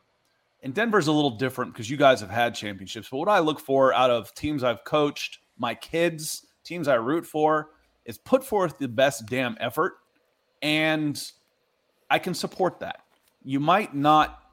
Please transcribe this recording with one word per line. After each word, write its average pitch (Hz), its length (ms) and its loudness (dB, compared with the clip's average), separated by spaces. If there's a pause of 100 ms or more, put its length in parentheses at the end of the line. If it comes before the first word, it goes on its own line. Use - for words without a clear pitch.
(600)
and 131 140 -10
Denver's 208 320 2
a 156 40 4
little 147 200 2
different 127 420 -4
'cause 113 160 -10
you 147 80 -6
guys 131 240 6
have 101 80 -10
had 117 240 0
championships, 101 560 -12
but 131 80 -10
what 165 100 -4
I 208 120 4
look 156 200 0
for 135 320 4
out 123 200 4
of 117 240 -2
teams 151 280 -4
I've 117 200 -2
coached, - 560 -2 (180)
my 117 160 -4
kids, 160 720 -4 (180)
teams 165 240 -6
I 139 80 4
root 151 300 -2
for, 156 460 0 (340)
is 113 140 -12
put 269 240 -2
forth 185 340 -2
the 139 100 -4
best 123 380 2
damn 120 340 -4
effort, 151 340 -2 (680)
and 156 580 -2 (920)
I 156 80 2
can 175 160 -4
support - 460 -4
that. - 180 -10 (440)
You 135 160 -4
might 170 360 2
not 147 400 4 (180)